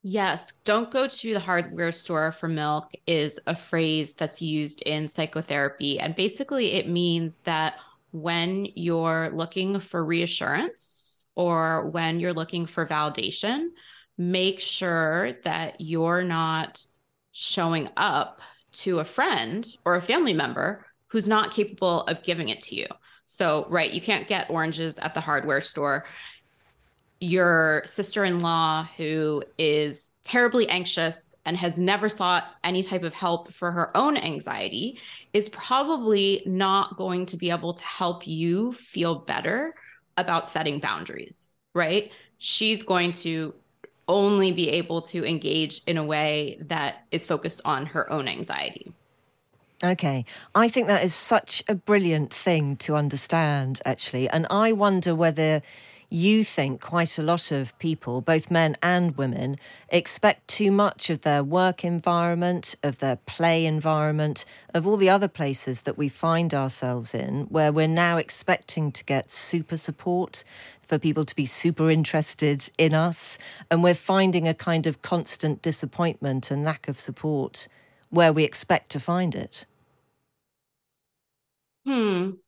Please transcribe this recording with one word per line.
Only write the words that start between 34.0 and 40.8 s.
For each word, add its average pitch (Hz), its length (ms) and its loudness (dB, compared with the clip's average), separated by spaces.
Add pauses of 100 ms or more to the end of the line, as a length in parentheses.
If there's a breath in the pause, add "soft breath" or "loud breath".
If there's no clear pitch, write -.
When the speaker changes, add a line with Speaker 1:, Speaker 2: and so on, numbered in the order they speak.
Speaker 1:
anxiety, 135 840 -6 (320 loud breath)
is 208 180 2
probably 226 960 0
not 190 500 0
going 180 300 -4
to 180 100 -10
be 175 140 -2
able 170 240 -4
to - 100 -14
help 175 420 -4
you 170 460 0
feel 170 460 -4
better 285 560 -4 (420 loud breath)
about 175 320 0
setting 151 300 -2
boundaries, - 760 -8 (220)